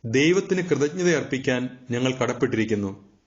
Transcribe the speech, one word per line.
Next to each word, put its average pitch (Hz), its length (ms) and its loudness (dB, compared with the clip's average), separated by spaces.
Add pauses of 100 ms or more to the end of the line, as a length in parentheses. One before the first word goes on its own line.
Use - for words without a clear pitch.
ദൈവത്തിന് 175 560 2
കൃതജ്ഞത 165 540 0
അർപ്പിക്കാൻ 127 540 -2 (220)
ഞങ്ങൾ 127 200 0
കടപ്പെട്ടിരിക്കുന്നു. 113 1000 -2 (160)